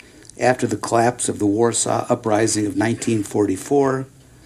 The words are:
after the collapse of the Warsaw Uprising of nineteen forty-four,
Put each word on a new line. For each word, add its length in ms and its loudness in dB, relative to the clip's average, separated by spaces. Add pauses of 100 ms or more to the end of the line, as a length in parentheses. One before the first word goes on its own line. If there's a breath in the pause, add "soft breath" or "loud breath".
(400 loud breath)
after 260 2
the 100 -2
collapse 520 0
of 100 -4
the 80 0
Warsaw 640 0
Uprising 580 0
of 100 -4
nineteen 460 0
forty-four, 840 0 (400 loud breath)